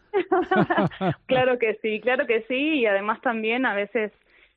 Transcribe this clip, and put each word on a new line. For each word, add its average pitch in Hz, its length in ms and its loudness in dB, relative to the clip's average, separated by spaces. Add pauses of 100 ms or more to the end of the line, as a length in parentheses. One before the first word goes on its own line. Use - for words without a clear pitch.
(120)
<laughs> 349 1120 0
Claro 254 320 2
que 220 220 -2
sí, 214 200 -4
claro 254 260 0
que 226 220 0
sí, 285 320 0
y 226 60 2
además 202 340 0
también 226 440 -2
a 214 100 0
veces, 202 360 -4 (460)